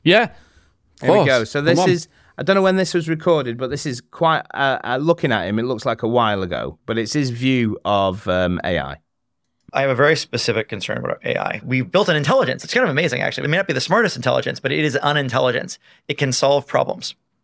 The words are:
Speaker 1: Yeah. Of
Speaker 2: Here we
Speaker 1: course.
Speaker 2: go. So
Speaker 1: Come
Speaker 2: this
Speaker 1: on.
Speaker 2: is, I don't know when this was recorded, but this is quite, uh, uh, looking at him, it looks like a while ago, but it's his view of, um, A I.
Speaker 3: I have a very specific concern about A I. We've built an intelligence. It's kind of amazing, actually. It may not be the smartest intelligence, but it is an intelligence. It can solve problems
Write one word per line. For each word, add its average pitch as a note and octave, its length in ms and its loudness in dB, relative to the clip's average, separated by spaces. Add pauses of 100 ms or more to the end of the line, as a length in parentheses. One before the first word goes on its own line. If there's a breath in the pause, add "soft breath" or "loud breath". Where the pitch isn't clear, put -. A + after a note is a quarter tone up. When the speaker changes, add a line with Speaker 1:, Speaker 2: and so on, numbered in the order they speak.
Speaker 1:
Yeah. G3+ 220 6
Of - 80 -6 (720 soft breath)
Speaker 2:
Here C3+ 80 2
we F#3 80 6
Speaker 1:
course. D#3+ 80 4
Speaker 2:
go. B2+ 180 4
So C#3+ 160 -4
Speaker 1:
Come C#3+ 60 -4
Speaker 2:
this E3+ 120 4
Speaker 1:
on. F#3 120 4
Speaker 2:
is, E3+ 180 0 (300 soft breath)
I - 40 -8
don't F#3+ 140 2
know F#3+ 60 4
when F#3+ 140 4
this F#3 180 0
was D#3+ 140 0
recorded, D#3 500 0
but B2+ 120 -4
this C#3 160 -6
is B2 160 -4
quite, D#3+ 400 0 (120)
uh, C3+ 300 0
uh, B2+ 160 -2
looking D#3+ 320 2
at F#2+ 140 0
him, G#2 120 0
it A2+ 60 -2
looks B2 220 -4
like A#2 160 -2
a A2+ 60 -2
while A2 340 2
ago, D2+ 440 -6
but A2+ 120 -2
it's A2 160 -4
his C#3+ 160 0
view A#2+ 560 0
of, G2 420 0
um, F2+ 360 0
A F2 140 -2
I. C#2 180 -6 (760)
Speaker 3:
I C3+ 100 0
have C#3 80 0
a C3 60 0
very D3 200 4
specific - 520 -4
concern - 300 -6
about - 260 -6
A - 140 -2
I. - 240 -4
We've B2+ 280 -4
built G3 180 4
an D#3+ 80 2
intelligence. G#3 480 0
It's - 80 -10
kind B3+ 120 -2
of F#3+ 60 0
amazing, C#3 300 0
actually. - 240 -4
It C#3+ 40 -4
may D#3 100 0
not G3 80 -2
be E3 80 -4
the B2+ 60 -2
smartest G3 360 0
intelligence, B2+ 440 -2
but - 120 -4
it D#3 120 0
is C#3 180 0
an D3 160 0
intelligence. C3+ 600 -2 (300 soft breath)
It D3 80 -4
can C3 160 0
solve C#3+ 340 2
problems - 480 -2 (300)